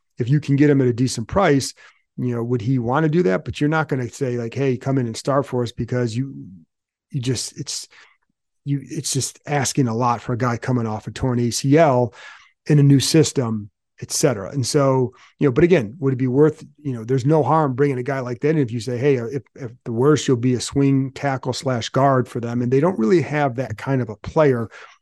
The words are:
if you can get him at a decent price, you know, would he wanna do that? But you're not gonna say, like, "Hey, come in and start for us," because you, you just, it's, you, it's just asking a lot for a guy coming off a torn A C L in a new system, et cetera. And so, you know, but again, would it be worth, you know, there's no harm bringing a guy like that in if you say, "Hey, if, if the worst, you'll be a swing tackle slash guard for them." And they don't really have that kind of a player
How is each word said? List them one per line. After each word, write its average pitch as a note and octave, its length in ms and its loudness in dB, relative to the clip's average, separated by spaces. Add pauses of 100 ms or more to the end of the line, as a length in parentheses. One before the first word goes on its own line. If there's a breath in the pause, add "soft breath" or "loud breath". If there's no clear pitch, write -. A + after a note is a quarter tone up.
(180)
if A#2 120 -2
you D3 100 4
can C#3 160 0
get D3 140 6
him C#3 100 4
at C3 80 4
a B2 60 2
decent A#2 340 -4
price, D3+ 460 2 (440 soft breath)
you B2+ 160 -4
know, A#2+ 80 -4
would A#2+ 200 -2
he C3 180 0
wanna C3+ 300 0
do D3+ 140 2
that? F3+ 200 0
But - 160 -10
you're D3 100 0
not D#3 200 0
gonna C3 180 -4
say, B2 300 -6
like, A#2 160 -6
"Hey, C3 240 0
come C3+ 200 -2
in B2+ 80 0
and A2+ 120 -6
start C#3 280 0
for B2 180 -2
us," A#2 100 -6
because B2 420 -4
you, C3+ 320 -8 (640)
you D3 100 -6
just, B2+ 400 -6
it's, - 300 -10 (760 soft breath)
you, C#3+ 180 -2
it's - 300 -8
just - 340 -4
asking C#3+ 440 -2
a A2+ 40 -2
lot A#2+ 280 0
for - 100 -6
a A#2+ 60 -2
guy A#2 180 -2
coming A#2+ 320 -2
off G#2+ 200 -8
a A2+ 40 -8
torn A#2+ 280 -2
A A#2+ 120 0
C C#3 260 2
L C3 360 4 (540 loud breath)
in D3 120 6
a C#3+ 40 6
new C#3 180 6
system, A2+ 680 0 (320)
et - 100 -12
cetera. A2 380 -2
And C3 160 -4
so, C3 480 2 (260 soft breath)
you D3 80 2
know, C3+ 40 2
but C#3 140 4
again, D3 340 2
would C3+ 140 0
it - 20 -2
be B2+ 120 0
worth, D3 360 2 (180)
you C#3 120 -6
know, A2+ 100 -10
there's A#2+ 220 -2
no D3+ 180 4
harm C#3+ 320 0
bringing C#3 220 0
a B2+ 60 -6
guy C3+ 180 -4
like B2 180 -8
that D3 120 0
in D#3 80 0
if A#2+ 120 0
you A#2+ 80 -6
say, B2 180 -6
"Hey, C3+ 180 2
if, A#2+ 280 -6 (100)
if A#2+ 180 -14 (120)
the - 80 -8
worst, C3 340 2
you'll C3+ 120 2
be B2+ 160 0
a A2+ 80 -2
swing C#3 500 0
tackle C3+ 400 -4
slash B2 380 -4
guard C3 400 2
for B2+ 100 -8
them." A#2 220 -4
And B2 100 -2
they C3+ 80 4
don't F3+ 180 0
really G3+ 260 2
have C#3 320 -2
that A#2+ 220 -6
kind C3+ 240 -2
of A2 60 -4
a G#2 80 -12
player C3 540 2 (320 loud breath)